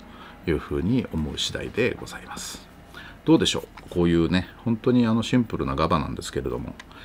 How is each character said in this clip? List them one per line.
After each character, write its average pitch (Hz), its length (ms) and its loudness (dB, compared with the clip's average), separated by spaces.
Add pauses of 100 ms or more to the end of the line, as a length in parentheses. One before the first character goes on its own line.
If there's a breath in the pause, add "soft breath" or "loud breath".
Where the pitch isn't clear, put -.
(480 loud breath)
い 82 40 4
う 73 60 2
ふ - 180 -4
う 73 60 0
に 110 300 2
思 76 200 -2
う - 60 -8
次 - 140 -2
第 - 180 -6
で - 300 0
ご - 60 -10
ざ - 120 -14
い - 80 -16
ま - 100 -12
す。 - 300 -12 (580 loud breath)
ど 156 120 8
う - 20 6
で 87 80 4
し - 100 0
ょ - 40 -2
う？ - 60 -12 (240)
こ 87 140 2
う 87 40 6
い 85 60 6
う 82 140 4
ね、 90 200 2 (100)
本 117 180 0
当 123 160 2
に 123 140 6
あ 113 80 4
の 113 100 0
シ 131 120 2
ン 123 60 6
プ 110 140 -4
ル 76 100 -2
な 65 80 -2
ガ 78 140 2
バ 87 100 4
な 67 80 0
ん - 80 -4
で - 80 -8
す - 80 -8
け - 120 -2
れ 65 80 -2
ど 60 100 -4
も、 - 160 -8 (280 loud breath)